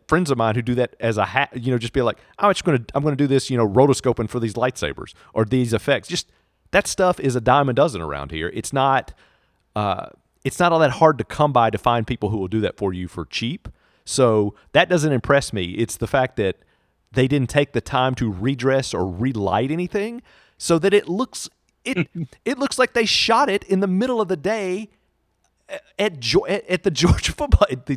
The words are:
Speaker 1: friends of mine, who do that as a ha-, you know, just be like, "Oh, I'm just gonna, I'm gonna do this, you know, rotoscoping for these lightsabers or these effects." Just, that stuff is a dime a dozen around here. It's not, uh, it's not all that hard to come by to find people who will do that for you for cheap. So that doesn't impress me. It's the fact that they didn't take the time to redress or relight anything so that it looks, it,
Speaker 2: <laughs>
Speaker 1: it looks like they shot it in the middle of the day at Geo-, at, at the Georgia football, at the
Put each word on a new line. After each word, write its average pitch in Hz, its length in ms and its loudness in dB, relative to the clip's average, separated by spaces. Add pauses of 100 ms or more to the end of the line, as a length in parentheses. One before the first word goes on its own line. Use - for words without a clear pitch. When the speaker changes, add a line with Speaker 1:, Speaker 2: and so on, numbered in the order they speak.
Speaker 1:
friends 170 240 2
of 127 40 2
mine, 113 200 2
who 123 60 0
do 120 120 -2
that 120 240 -2
as 113 180 -2
a 104 80 2
ha-, 131 300 0
you 123 160 -6
know, 123 80 0
just 117 140 -6
be 131 100 0
like, 113 160 -2 (220)
"Oh, 208 80 2
I'm 196 40 4
just - 120 -6
gonna, 135 280 0
I'm 139 120 -2
gonna 151 120 0
do 143 120 0
this, 131 200 2
you 127 80 -2
know, 117 100 2
rotoscoping 123 640 2
for 123 120 -6
these 113 140 -4
lightsabers 113 600 -6 (180)
or 113 120 0
these 120 280 0
effects." 117 360 -2
Just, - 220 -6 (420)
that 196 160 2
stuff 185 320 0
is 127 160 0
a 123 40 -2
dime 135 280 4
a 127 40 0
dozen 123 300 0
around 71 300 -8
here. 80 200 -4
It's - 200 -10
not, 135 420 0 (640)
uh, 101 320 -2 (360)
it's - 140 -4
not 175 140 4
all 160 80 4
that 147 100 4
hard 156 280 2
to 104 60 -6
come 147 280 0
by 117 180 4
to 107 80 -2
find 120 280 0
people 107 240 -4
who 110 60 -2
will 95 120 -4
do 110 140 -2
that 95 140 -2
for 98 160 -2
you 90 140 -8
for 85 200 -10
cheap. - 420 -6 (380)
So 110 480 2 (180)
that 170 180 4
doesn't 156 240 2
impress 139 400 2
me. 90 180 -4
It's 107 240 -4
the 117 100 -6
fact 131 300 0
that 95 200 0 (560)
they 131 140 2
didn't 135 220 0
take 147 240 -2
the - 80 -2
time 131 360 0
to 113 140 -2
redress 131 600 -2
or 90 160 -2
relight 104 600 -2
anything 202 500 -6 (380)
so 170 220 0
that 190 120 2
it 202 160 4
looks, 202 400 -6 (380)
it, 233 200 -2 (200)
Speaker 2:
<laughs> - 180 -20
Speaker 1:
it 233 140 -2
looks 269 200 -2
like 247 140 2
they 226 140 0
shot 226 420 2
it 202 160 -2
in 190 160 0
the 202 60 2
middle 220 340 0
of 196 80 -2
the 180 80 -2
day 196 540 -4 (1080)
at 190 220 -2
Geo-, 131 260 2
at, 190 220 -4
at 180 140 -2
the 196 80 0
Georgia 175 420 2
football, - 380 4
at 127 160 -6
the 139 100 -4